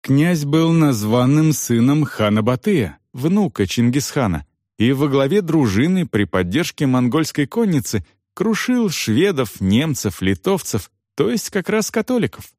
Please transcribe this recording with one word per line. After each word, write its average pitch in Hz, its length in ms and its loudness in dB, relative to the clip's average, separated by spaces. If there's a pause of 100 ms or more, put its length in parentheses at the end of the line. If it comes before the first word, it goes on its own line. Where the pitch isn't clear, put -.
Князь 151 420 2
был 160 280 2
названным 135 800 2
сыном 135 500 2
хана 107 380 0
Батыя, 123 560 0 (160)
внука 156 520 0
Чингисхана, 120 800 0 (320)
и 117 140 4
во 139 160 0
главе 139 320 2
дружины 160 680 2
при 104 180 0
поддержке 95 640 -2
монгольской 131 600 0
конницы 170 580 -2 (300)
крушил 220 560 0
шведов, 135 720 -2
немцев, 110 600 0
литовцев, 104 680 -2 (260)
то 180 140 0
есть 233 200 -4
как 185 180 -4
раз 214 220 -2
католиков. - 680 -4